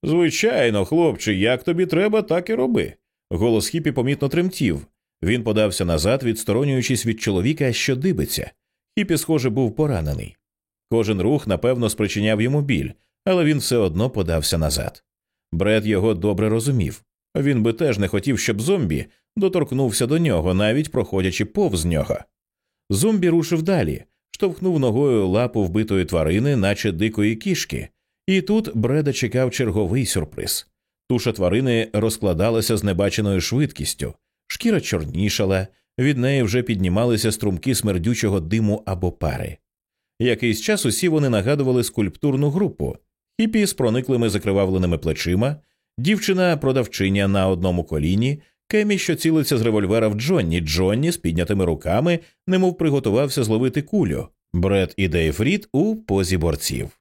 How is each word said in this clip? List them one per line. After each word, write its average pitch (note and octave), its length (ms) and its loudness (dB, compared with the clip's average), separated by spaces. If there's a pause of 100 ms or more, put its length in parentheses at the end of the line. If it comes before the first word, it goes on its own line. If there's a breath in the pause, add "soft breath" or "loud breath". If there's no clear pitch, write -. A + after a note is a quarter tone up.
"Звичайно, D#3 800 2
хлопче, D3+ 480 0
як G#2+ 300 0
тобі F3 220 0
треба, G#3 360 2
так F3+ 280 -2
і A3+ 60 -2
роби". A#3+ 380 0 (360)
Голос G#2 380 2
Хіппі D3+ 240 -2
помітно C3+ 380 -2
тремтів. C3+ 580 -2 (360)
Він A2+ 200 0
подався G#2+ 420 0
назад, F2 380 0
відсторонюючись B2 800 0
від A2+ 160 -2
чоловіка, B2 520 0
що C3+ 220 -2
дибиться. C3+ 560 -2 (460)
Хіппі, E3+ 200 0
схоже, C3+ 320 0
був A#2 260 0
поранений. D2+ 600 -2 (560)
Кожен G#2+ 300 2
рух, C3+ 260 0
напевно, A#2 420 0
спричиняв G#2+ 520 0
йому C3+ 200 0
біль, F2+ 280 -2 (360)
але F3+ 180 2
він D3+ 140 2
все B2 200 0
одно G2 320 0
подався E2+ 480 -2
назад. - 460 -4 (480)
Бред G#2 360 2
його G#2+ 260 2
добре G2+ 360 0
розумів. A2+ 540 -2 (340)
Він C#3 260 2
би A2+ 100 2
теж C3 240 0
не G2+ 100 0
хотів, G#2+ 320 -2
щоб G#2+ 220 -2
зомбі A#2+ 440 0 (300 soft breath)
доторкнувся C#3 720 0
до D3 100 0
нього, F#2 360 2
навіть A2 380 0
проходячи F#2+ 540 -2
повз G2+ 400 -2
нього. D#2+ 320 0 (720)
Зомбі F3 400 2
рушив E3 340 0
далі, C3 400 0 (280)
штовхнув F#3 480 -2
ногою A#2+ 480 2
лапу A2 360 0
вбитої G2 420 0
тварини, F2+ 500 0
наче G#2 360 0
дикої G#2+ 440 0
кішки. - 540 -6 (380)
І F#3+ 140 2
тут G#3+ 340 -2
Бреда C3+ 380 0
чекав B2+ 380 -2
черговий G#2+ 540 0
сюрприз. - 640 -6 (420)
Туша B2 220 0
тварини A2 600 0
розкладалася G#2+ 840 0
з F#2+ 60 -4
небаченою G2 580 0
швидкістю, - 720 -4 (340)
шкіра G#3+ 340 0
чорнішала, F#2+ 840 0 (320 soft breath)
від C3+ 180 2
неї C3 260 0
вже A#2 200 0
піднімалися G#2+ 680 0
струмки G#2+ 440 -2
смердючого G2+ 640 0
диму G#2+ 460 0
або F2+ 260 -2
пари. - 460 -6 (600)
Якийсь A#2 420 0
час G#3 240 -2
усі C3+ 240 0
вони D3+ 200 2
нагадували B2 540 2
скульптурну D3 640 -2
групу. D#3 480 -2 (420)
Хіпі A3 260 2
з F#3+ 80 -2
прониклими A#2+ 560 2
закривавленими F#2+ 680 2
плечима, F2+ 580 0 (420 soft breath)
дівчина-продавчиня C3+ 1300 0
на F#2+ 200 2
одному F2+ 360 0
коліні, G2 580 0 (260 loud breath)
Кемі, G#3 300 2
що F3 180 -2
цілиться D#3 420 0
з A2+ 40 2
револьвера A2 460 2
в G#2+ 60 0
Джонні, G#2 480 0
Джонні F#2+ 500 0
з - 60 -6
піднятими F2 480 0
руками, A2 540 0 (280 loud breath)
немов F#3 300 2
приготувався C#3 680 0
зловити A#2+ 380 0
кулю, A2+ 460 0 (260)
Бред F#2+ 440 2
і F#2+ 100 0
Дейв D#2+ 340 0
Рід F#3+ 300 0
у G3+ 240 0
позі F#2+ 420 -2
борців. D2 520 -2 (120)